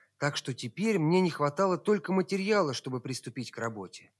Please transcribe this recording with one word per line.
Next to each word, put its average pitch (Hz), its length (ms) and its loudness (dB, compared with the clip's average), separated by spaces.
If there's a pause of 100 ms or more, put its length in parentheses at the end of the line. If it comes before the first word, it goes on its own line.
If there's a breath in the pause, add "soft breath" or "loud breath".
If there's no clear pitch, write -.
(180 soft breath)
так 143 180 0
что - 180 -4
теперь 185 440 0
мне 165 220 4
не 180 100 4
хватало 151 480 2
только 208 340 0
материала, 190 640 2
чтобы 127 260 -6
приступить 123 500 -8
к - 80 -14
работе. 104 600 -8